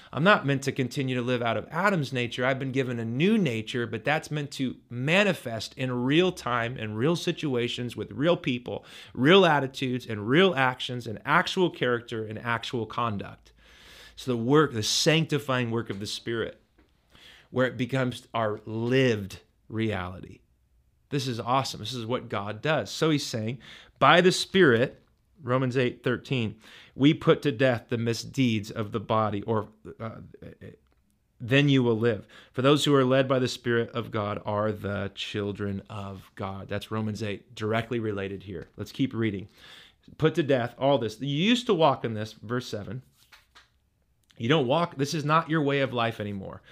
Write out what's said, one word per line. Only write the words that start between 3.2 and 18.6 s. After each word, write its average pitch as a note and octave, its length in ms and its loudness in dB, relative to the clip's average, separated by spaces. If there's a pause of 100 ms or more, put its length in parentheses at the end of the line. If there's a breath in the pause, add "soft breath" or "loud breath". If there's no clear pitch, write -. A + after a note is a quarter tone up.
nature, A#2+ 480 -2
but A2 180 -8
that's D#3 260 -2
meant D3 200 -6
to - 260 -4 (140)
manifest C3+ 880 0
in B2+ 260 -4
real E3 260 4
time, A#2+ 460 -4
in G#2+ 180 -8
real C#3 220 2
situations B2 800 -2
with G#2 160 -6
real D3+ 240 2
people, B2 480 -6 (300 loud breath)
real F3 320 8
attitudes, C3+ 580 0
and G#2+ 240 -6
real F3 260 6
actions, B2+ 520 -2
and - 180 -10
actual F3 460 2
character, A#2+ 520 -2
and G#2+ 160 -8
actual A#2 460 -4
conduct." G#2+ 680 -6 (640 loud breath)
So - 180 -4
the A#2+ 40 0
work, B2 380 4
the G#2+ 80 0
sanctifying C#3+ 880 0
work A2+ 180 -2
of G2 120 -8
the G#2 60 -8
Spirit, A2+ 540 -6 (880 loud breath)
where B2+ 180 0
it A#2+ 120 -6
becomes B2 560 -2
our A2 320 -2